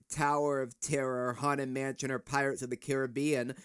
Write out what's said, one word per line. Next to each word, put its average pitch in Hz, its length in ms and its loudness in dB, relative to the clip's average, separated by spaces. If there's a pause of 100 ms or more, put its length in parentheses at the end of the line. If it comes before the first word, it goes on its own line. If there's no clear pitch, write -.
(100)
Tower 147 500 2
of 123 180 -6
Terror, 127 540 0
Haunted 139 380 0
Mansion, 135 420 -2
or 127 60 -2
Pirates 139 440 0
of 123 80 -4
the 123 60 -2
Caribbean 135 800 0 (100)